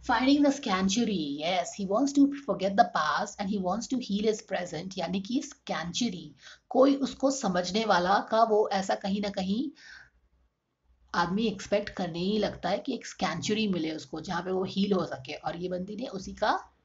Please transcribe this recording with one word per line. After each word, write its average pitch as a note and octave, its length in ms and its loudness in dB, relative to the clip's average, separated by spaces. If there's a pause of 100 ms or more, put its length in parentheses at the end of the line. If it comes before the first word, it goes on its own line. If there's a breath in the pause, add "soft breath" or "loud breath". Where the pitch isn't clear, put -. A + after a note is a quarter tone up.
(100)
Finding C4+ 360 6
the C4+ 160 4
sanctuary, F#3+ 800 0
yes, F3 220 0 (160)
he F#3+ 100 -4
wants C4+ 280 2
to C#4 80 10 (240)
forget F#3+ 260 0
the A#3 100 8 (100)
past D#3+ 440 -2
and G3 100 -4
he G3 160 -2
wants G#3+ 240 -2
to B3+ 100 0 (100)
heal G#3 220 2
his - 200 -6
present, F3+ 460 -6
यानी F3+ 220 -2
कि A#3+ 220 -2
sanctuary, E3+ 840 -6 (420 loud breath)
कोई C#3 260 8
उसको - 360 0
समझने F#3 540 0
वाला F#3+ 340 4
का A3+ 240 2
वो G#3+ 300 4
ऐसा G3 220 0
कहीं G3+ 260 -2
ना G3+ 80 -2
कहीं G3+ 420 -2 (1400 loud breath)
आदमी F3 280 2
expect G3+ 460 0
करने E3+ 300 -4
ही G3+ 200 0
लगता - 300 -2
है G#3 100 0
कि B3 160 -6
एक - 120 -10
sanctuary F#3+ 680 0
मिले D#3+ 200 -2
उसको, D#3 280 -10
जहाँ F3 220 -4
पे F#3 80 -6
वो F#3+ 140 0
heal G3 280 0
हो E3+ 140 2
सके, C3+ 260 -10
और D#3+ 240 -6
ये F3 120 -6
बंदी F#3 280 -6
ने B3 100 -8
उसी F#3+ 260 -10
का C4 380 -2 (140)